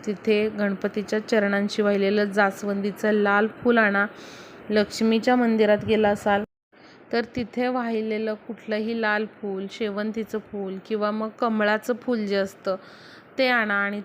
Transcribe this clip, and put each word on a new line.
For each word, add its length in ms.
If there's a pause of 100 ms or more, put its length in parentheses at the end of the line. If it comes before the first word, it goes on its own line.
तिथे 440
गणपतीच्या 800
चरणांशी 540
वाहिलेलं 420
जास्वंदीचं 880
लाल 360
फूल 300
आणा. 280 (640)
लक्ष्मीच्या 680
मंदिरात 520
गेला 220
असाल, 340 (720)
तर 80 (140)
तिथे 320
वाहिलेलं 640
कुठलंही 680
लाल 240
फूल, 460
शेवंतीचं 680
फूल 400 (100)
किंवा 240
मग 180 (100)
कमळाचं 640
फूल 240
जे 100
असतं, 400 (640)
ते 100
आणा 260
आणि 320